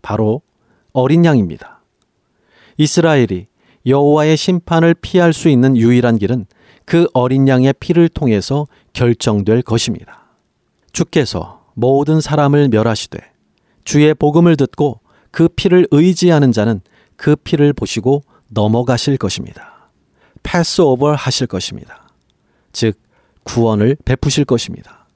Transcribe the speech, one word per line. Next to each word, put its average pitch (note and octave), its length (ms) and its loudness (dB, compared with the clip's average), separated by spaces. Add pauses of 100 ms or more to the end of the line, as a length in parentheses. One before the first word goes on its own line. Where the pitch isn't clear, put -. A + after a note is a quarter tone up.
바로 G#2+ 400 -4 (520)
어린 C#3+ 300 2
양입니다. A#2 580 -2 (960)
이스라엘이 C#3+ 680 0 (400)
여호와의 D3 520 2
심판을 E3+ 560 0
피할 E3+ 400 0
수 - 160 0
있는 C3+ 260 4
유일한 A#2+ 420 2
길은 G#2 280 -4 (400)
그 E3+ 280 0
어린 C3 340 0
양의 C3 320 2
피를 E3+ 300 2
통해서 C3+ 580 -2 (260)
결정될 A2+ 680 0
것입니다. - 640 -6 (680)
주께서 - 720 -4 (100)
모든 C#3+ 480 0
사람을 D3 480 0
멸하시되 A2 500 -2 (640)
주의 D3+ 300 2
복음을 D#3+ 440 2
듣고 C#3 420 -4 (320)
그 E3 160 0
피를 F3+ 440 2
의지하는 E3 600 2
자는 G#2+ 300 -2 (340)
그 D3 200 0
피를 C#3+ 380 0
보시고 B2+ 500 -4 (260)
넘어가실 A#2 680 -2
것입니다. - 720 -10 (540)
패스오버 D3 720 0
하실 C3 340 -4
것입니다. - 600 -12 (640)
즉, A2 260 -4 (440)
구원을 A2+ 520 0 (100)
베푸실 C#3 400 -2
것입니다. - 720 -8